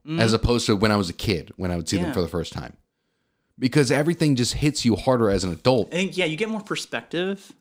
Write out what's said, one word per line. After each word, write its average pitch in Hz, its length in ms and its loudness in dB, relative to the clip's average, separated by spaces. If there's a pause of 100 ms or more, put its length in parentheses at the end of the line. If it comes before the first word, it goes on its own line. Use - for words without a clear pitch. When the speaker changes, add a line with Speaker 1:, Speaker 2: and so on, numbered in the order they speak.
Speaker 1:
Mm-hmm. 160 160 -6
Speaker 2:
as - 120 2
opposed 117 340 0
to 113 100 4
when 107 140 2
I 104 60 4
was 95 120 0
a 87 60 -6
kid, - 420 -4
when 92 140 -4
I 87 60 -2
would 82 120 -6
see 101 100 0
Speaker 1:
Yeah. 87 80 -2
Speaker 2:
them - 80 -4
for 95 60 0
the 85 80 0
first 85 240 -6
time. - 240 -12 (800)
Because 131 360 2
everything 151 420 2
just 120 200 0
hits 147 300 0
you 110 120 4
harder 117 340 2
as 95 140 2
an 90 80 -2
adult. 123 360 2
Speaker 1:
I - 100 -18
think, 180 180 -2
yeah, 185 80 0
you 156 120 -2
get 220 120 -2
more 220 120 -6
perspective. 180 1000 -8